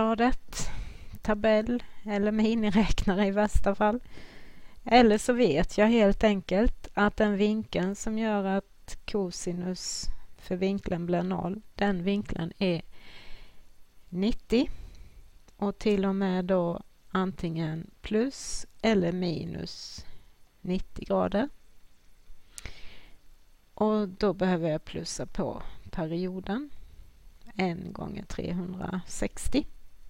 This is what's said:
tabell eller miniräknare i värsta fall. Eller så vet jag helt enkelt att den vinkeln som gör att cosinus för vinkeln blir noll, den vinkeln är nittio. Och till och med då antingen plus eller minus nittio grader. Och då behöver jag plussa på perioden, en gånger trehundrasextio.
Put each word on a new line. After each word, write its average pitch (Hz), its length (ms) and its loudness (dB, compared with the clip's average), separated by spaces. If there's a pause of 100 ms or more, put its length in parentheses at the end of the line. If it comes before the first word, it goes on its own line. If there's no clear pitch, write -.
(1200)
tabell 220 640 2 (220)
eller 208 260 0
miniräknare 214 960 4
i 196 40 2
värsta 202 440 4
fall. 214 240 2 (840)
Eller 226 320 8
så 247 160 0
vet 196 440 4
jag 208 100 8
helt 214 360 6
enkelt 190 680 2
att 208 240 4
den 208 200 4
vinkeln 202 580 0
som 220 220 -4
gör 214 260 0
att - 540 -4 (140)
cosinus 180 960 -4 (320)
för - 180 -6
vinkeln 190 500 -2
blir 175 180 2
noll, 185 380 -4 (140)
den 196 280 0
vinkeln 190 540 -2
är 180 240 0 (1300)
nittio. 220 600 0 (920)
Och 202 180 -2
till 202 260 2
och 196 100 2
med 185 300 0
då 180 360 0 (280)
antingen 165 840 -4 (100)
plus - 640 -2 (160)
eller 196 300 4
minus - 960 -6 (560)
nittio - 440 -4
grader. 196 440 0 (2250)
Och 214 360 2
då 190 240 0
behöver 180 360 0
jag 156 160 -2
plussa - 400 -8
på - 360 -4 (300)
perioden, 185 800 -4 (840)
en 180 380 -4
gånger - 300 -8
trehundrasextio. 185 1400 -2 (440)